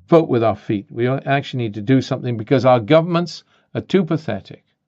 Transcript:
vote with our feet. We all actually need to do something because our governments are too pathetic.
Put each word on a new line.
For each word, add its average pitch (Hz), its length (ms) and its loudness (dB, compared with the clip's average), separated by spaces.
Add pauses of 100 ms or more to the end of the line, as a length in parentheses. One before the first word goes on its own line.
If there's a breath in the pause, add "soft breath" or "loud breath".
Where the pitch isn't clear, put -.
vote 165 220 4
with 117 140 0
our 107 120 0
feet. 101 360 -6
We 117 160 -2
all 135 180 -2
actually 139 380 -2
need 107 100 -6
to 107 80 -10
do 127 200 2
something 123 360 -4
because 110 280 0
our 127 140 4
governments 165 640 0 (320)
are 117 60 -4
too 185 240 0
pathetic. 131 580 -8 (240)